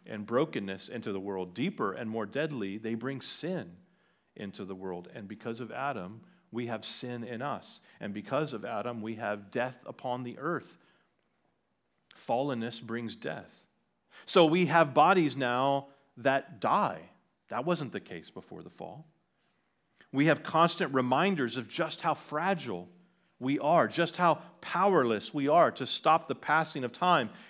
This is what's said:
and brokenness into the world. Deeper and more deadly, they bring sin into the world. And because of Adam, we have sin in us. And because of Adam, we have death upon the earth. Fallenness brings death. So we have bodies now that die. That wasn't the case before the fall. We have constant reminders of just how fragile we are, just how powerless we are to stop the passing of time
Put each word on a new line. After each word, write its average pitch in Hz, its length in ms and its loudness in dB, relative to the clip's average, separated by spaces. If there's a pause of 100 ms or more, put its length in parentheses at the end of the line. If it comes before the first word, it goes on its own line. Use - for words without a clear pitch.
and 104 220 -10
brokenness 113 640 -2
into 113 220 -6
the 98 80 -4
world. 92 340 -6
Deeper 117 400 -2
and 117 160 -6
more 110 160 -4
deadly, 120 500 -4
they 113 180 -6
bring 127 280 -6
sin 147 480 -6 (680)
into 98 300 -10
the 95 80 -8
world. 90 400 -8
And 104 120 -12
because 113 340 -10
of 110 120 -10
Adam, 117 480 -8 (300)
we 117 160 -6
have 113 180 -6
sin 123 400 -8
in 120 160 -8
us. 131 400 -8 (180)
And 101 140 -8
because 131 400 -2
of 107 140 -8
Adam, 117 340 -4
we 110 140 -6
have 104 360 -6
death 127 360 -2
upon 123 360 -8
the 123 160 -10
earth. 151 380 -6 (1500)
Fallenness 117 540 -2
brings 113 340 -8
death. - 480 -10 (600)
So 180 180 8
we 170 220 6
have 156 260 6
bodies 156 420 6
now 135 520 2 (320)
that 135 420 0
die. 117 400 2 (480)
That 120 160 -4
wasn't 151 280 -2
the 101 80 -6
case 85 280 -12
before 90 340 -14
the 90 80 -16
fall. 90 360 -14 (1040)
We 139 140 4
have 156 160 4
constant 165 500 2
reminders 131 640 2
of 113 120 -6
just 160 340 -4
how 165 100 2
fragile 147 760 -4 (520)
we 135 180 0
are, 151 300 4
just 165 280 0
how 170 240 4 (200)
powerless 156 760 2
we 139 140 0
are 151 240 8
to - 120 -6
stop 160 440 2
the 160 80 -2
passing 151 480 0
of 117 80 -4
time 170 360 2 (220)